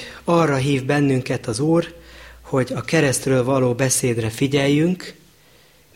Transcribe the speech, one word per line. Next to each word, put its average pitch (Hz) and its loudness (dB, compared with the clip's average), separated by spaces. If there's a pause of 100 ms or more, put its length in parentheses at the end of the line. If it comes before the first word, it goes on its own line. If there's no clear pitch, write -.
(240)
arra 165 2
hív 131 0
bennünket 139 0
az 113 -4
Úr, 165 0 (460)
hogy 131 -2
a 147 -6
keresztről 131 0
való 131 2
beszédre 117 0
figyeljünk 143 0 (800)